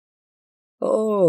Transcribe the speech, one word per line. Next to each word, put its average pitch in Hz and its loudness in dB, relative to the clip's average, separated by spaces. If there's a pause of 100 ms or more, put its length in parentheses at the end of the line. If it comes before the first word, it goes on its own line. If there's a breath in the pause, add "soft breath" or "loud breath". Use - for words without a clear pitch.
(840)
"Օ, - -4 (360)